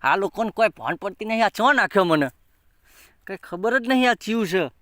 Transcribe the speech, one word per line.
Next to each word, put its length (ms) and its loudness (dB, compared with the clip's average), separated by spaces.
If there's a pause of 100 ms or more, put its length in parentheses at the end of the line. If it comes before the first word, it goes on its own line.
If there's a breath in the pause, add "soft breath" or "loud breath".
આ 140 2
લોકોને 360 -4
કોઈ 260 0
ભાન 200 -6
પડતી 280 -10
નહીં. 200 0
આ 120 -2
ચો 160 2
નાખ્યો 320 2
મને? 240 2 (960 soft breath)
કંઈ 200 -12
ખબર 320 -4
જ 80 -6
નહીં 220 4
આ 140 0
ચિયું 240 -2
છે. 160 0 (180)